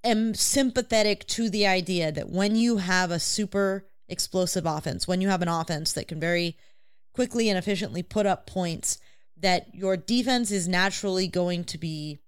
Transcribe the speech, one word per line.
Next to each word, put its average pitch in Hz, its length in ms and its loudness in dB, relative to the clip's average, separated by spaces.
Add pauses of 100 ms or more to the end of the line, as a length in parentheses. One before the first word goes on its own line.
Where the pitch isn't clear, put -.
am 220 300 2
sympathetic 226 920 2
to 226 220 0
the 202 160 2
idea 175 460 2
that - 180 -6
when 202 240 2
you 233 220 4
have 185 340 2
a 170 80 0
super 196 680 -2 (200)
explosive 180 580 -2
offense, 156 420 -4
when 180 120 0
you 196 80 2
have 185 140 2
an 170 60 0
offense 165 460 -2
that - 120 -4
can 156 140 -8
very 170 360 0 (560)
quickly 240 360 0
and 190 100 2
efficiently 180 460 -2
put 214 200 0
up 190 220 0
points, - 520 -4 (380)
that 180 380 0
your 190 220 0
defense 240 560 0
is 180 160 -2
naturally 185 580 0
going 175 380 -2
to - 140 -10
be 151 500 -8